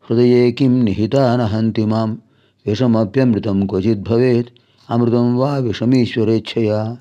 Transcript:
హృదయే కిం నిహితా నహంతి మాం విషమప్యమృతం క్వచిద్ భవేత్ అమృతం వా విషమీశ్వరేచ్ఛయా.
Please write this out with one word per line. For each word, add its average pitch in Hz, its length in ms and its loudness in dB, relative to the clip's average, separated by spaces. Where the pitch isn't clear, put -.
హృదయే 123 500 4
కిం 127 340 2
నిహితా 110 500 0
నహంతి 110 500 -2
మాం 110 360 -2
విషమప్యమృతం 107 1000 0
క్వచిద్ 101 360 -2
భవేత్ 120 440 0
అమృతం 120 480 0
వా 139 200 -2
విషమీశ్వరేచ్ఛయా. 113 1400 -2